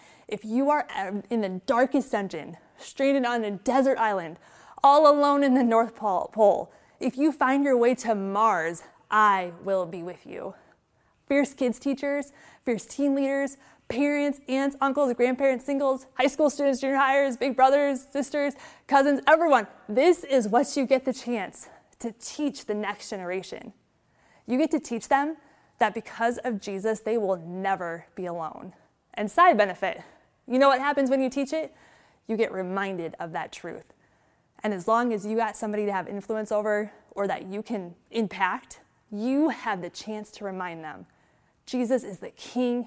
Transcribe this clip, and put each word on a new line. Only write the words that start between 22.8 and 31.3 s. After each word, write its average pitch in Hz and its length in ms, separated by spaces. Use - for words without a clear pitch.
generation. 185 640
You 247 120
get 311 140
to 302 80
teach - 300
them 294 280
that 214 140
because 233 460
of 226 220
Jesus, 202 400
they 226 160
will 190 180
never 175 720
be 185 100
alone. 170 480
And 208 160
side 339 280
benefit, 190 460
you 247 100
know 277 120
what 254 100
happens 277 300
when 269 120
you 262 80
teach 269 220